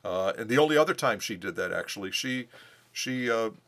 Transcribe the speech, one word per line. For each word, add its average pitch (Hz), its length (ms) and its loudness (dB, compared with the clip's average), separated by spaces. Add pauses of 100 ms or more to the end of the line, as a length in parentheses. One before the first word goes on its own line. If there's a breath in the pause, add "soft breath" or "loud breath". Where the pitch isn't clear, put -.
Uh, 95 340 0
and 107 120 -6
the 123 80 4
only 151 200 6
other 165 160 6
time 113 280 0
she 101 160 -6
did 90 180 -6
that, 90 160 -2
actually, 95 400 -6
she, 127 380 -4 (420 loud breath)
she, 127 400 -2
uh, 113 200 2 (160)